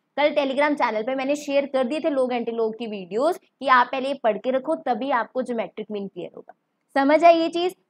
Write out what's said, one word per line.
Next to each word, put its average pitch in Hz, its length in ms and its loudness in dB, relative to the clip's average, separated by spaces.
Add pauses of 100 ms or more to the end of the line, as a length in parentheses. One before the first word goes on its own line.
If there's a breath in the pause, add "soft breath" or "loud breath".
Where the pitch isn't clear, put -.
(160)
कल 294 180 2
Telegram 285 400 2
चैनल 226 280 0
पे 254 120 -4
मैंने 269 220 -2
शेयर 285 300 0
कर 262 180 0
दिए 294 160 -2
थे 320 100 0
log 262 220 0
एंटी 233 200 -4
log 226 260 -2
की 240 80 -8
वीडियोज 214 520 -2
कि - 300 -8
आप 247 240 6
पहले 262 160 -4
ये 277 140 -6
पढ़ 214 160 0
के 254 120 -4
रखो, 262 260 -2
तभी 254 360 -4
आपको 240 300 -2
ज्योमेट्रिक 220 480 -6
मीन 202 180 -8
क्लियर 180 280 -12
होगा। - 180 -20 (420)
समझ 285 280 4
आई 339 140 8
ये 330 100 0
चीज? 349 260 -2 (160)